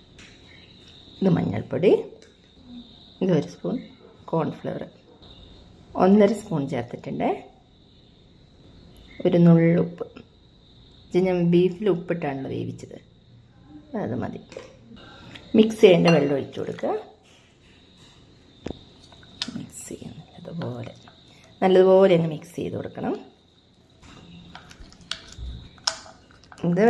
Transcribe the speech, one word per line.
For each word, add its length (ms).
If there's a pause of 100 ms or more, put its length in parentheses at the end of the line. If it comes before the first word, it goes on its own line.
(1200)
ഇത് 80
മഞ്ഞൾപ്പൊടി. 600 (1300)
ഇത് 100
ഒരു 160
സ്പൂൺ 320 (460)
കോൺഫ്ലവർ. 640 (1080)
ഒന്നര 380
സ്പൂൺ 360
ചേർത്തിട്ടുണ്ട്. 760 (1800)
ഒരു 120
നുള്ളുപ്പ്. 840 (920)
ഇത് 100
ഞാൻ 260
ബീഫിൽ 380
ഉപ്പിട്ടാണല്ലോ 600
വേവിച്ചത്, 460 (1040)
അത് 180
മതി. 240 (1160)
മിക്സ് 260
ചെയ്യേണ്ട 260
വെള്ളം 260
ഒഴിച്ചു 260
കൊടുക്കുക. 300 (2750)
മിക്സ് 340
ചെയ്യാം 280
നല്ലതുപോലെ. 760 (680)
നല്ലതുപോലെ 540
അങ്ങ് 140
മിക്സ് 260
ചെയ്ത് 200
കൊടുക്കണം. 380 (3500)
ഇത് 200